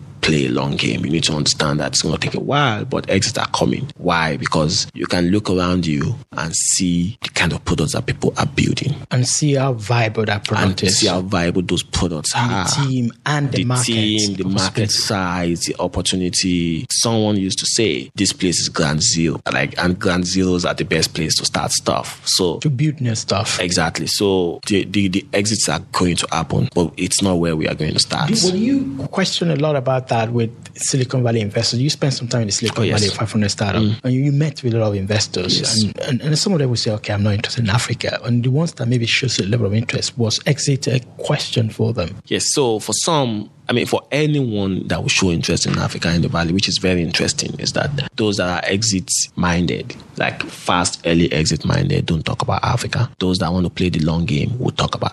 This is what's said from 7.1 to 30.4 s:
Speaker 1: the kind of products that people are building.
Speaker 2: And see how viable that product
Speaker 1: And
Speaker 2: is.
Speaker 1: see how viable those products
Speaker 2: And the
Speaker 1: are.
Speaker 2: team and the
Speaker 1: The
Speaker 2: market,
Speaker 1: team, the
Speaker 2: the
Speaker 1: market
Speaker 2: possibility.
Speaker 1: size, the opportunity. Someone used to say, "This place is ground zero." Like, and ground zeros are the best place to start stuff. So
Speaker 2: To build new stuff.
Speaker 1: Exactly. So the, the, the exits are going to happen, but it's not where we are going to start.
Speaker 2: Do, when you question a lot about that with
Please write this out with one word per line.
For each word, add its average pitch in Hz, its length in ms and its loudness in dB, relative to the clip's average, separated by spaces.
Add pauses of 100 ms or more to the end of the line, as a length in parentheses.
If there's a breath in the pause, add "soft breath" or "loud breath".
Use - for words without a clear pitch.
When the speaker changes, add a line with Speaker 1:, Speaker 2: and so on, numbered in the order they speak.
Speaker 1:
the - 80 -8
kind 80 240 0
of - 100 -6
products 80 300 0
that - 120 -2
people - 320 -2
are - 80 0
building. - 480 0 (180)
Speaker 2:
And 123 140 2
see 147 280 2
how 135 200 2
viable 110 520 0
that 104 180 0
product 95 380 0
Speaker 1:
And 98 80 2
Speaker 2:
is. 101 100 2
Speaker 1:
see 107 80 4
how 92 140 2
viable 92 400 0
those 87 220 0
products 82 520 -2
Speaker 2:
And 123 160 0
the 98 40 0
Speaker 1:
are. 98 120 0 (180)
Speaker 2:
team 127 280 0 (120)
and 143 240 0
the 131 100 -2
Speaker 1:
The - 40 0
Speaker 2:
market, 123 220 0
Speaker 1:
team, 107 480 0
the 92 100 -4
Speaker 2:
the 92 60 -2
Speaker 1:
market 98 400 0
Speaker 2:
possibility. - 40 0
Speaker 1:
size, 90 680 0
the - 180 -4
opportunity. 87 1120 0
Someone 107 460 2
used 95 220 0
to - 60 -4
say, 76 500 0
"This 98 180 2
place 85 260 2
is 71 80 0
ground 76 340 0
zero." 82 380 2 (120)
Like, 67 300 0
and 90 160 2
ground 90 280 0
zeros 92 400 0
are 71 80 0
the 80 100 -4
best 80 300 0
place 78 220 -2
to - 100 0
start - 260 -2
stuff. - 540 -2
So 87 340 0
Speaker 2:
To 156 100 0
build 143 300 0
new 117 160 0
stuff. - 460 -2
Speaker 1:
Exactly. 85 460 0
So 95 600 2
the, 101 160 2
the, 101 240 0
the 92 240 0
exits 101 380 0
are 76 100 -2 (140)
going 87 240 2
to - 120 -2
happen, - 460 0
but 87 220 2
it's - 240 0
not 95 140 2
where 85 200 0
we 78 140 -2
are - 60 -2
going 78 180 -2
to - 60 0
start. - 340 0
Speaker 2:
Do, 185 180 2
when 190 100 0
you 269 500 0
question 185 380 0
a 151 60 2
lot 147 220 2
about 131 320 0
that 113 220 0
with 117 180 0 (260)